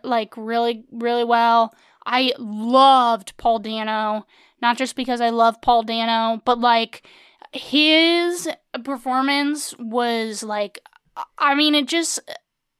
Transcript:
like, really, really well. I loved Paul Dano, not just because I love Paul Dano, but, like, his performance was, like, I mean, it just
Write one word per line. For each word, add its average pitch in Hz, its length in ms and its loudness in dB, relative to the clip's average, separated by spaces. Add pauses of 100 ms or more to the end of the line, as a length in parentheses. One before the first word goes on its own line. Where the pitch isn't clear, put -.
like, 233 320 -4
really, 233 560 -4
really 240 320 -2
well. 233 500 2 (320)
I 254 320 0
loved 233 1000 2
Paul 226 220 0
Dano, 214 680 -4 (360)
not 240 160 0
just 254 200 -4
because 247 240 -2
I 233 80 2
love 226 320 2
Paul 240 220 2
Dano, 226 600 -2
but, 240 160 2
like, 233 440 0 (500)
his 330 960 2 (340)
performance 277 960 -4
was, 226 640 -4
like, 208 360 -8 (580)
I 285 180 2
mean, 302 200 2
it 285 120 0
just 330 320 -2 (600)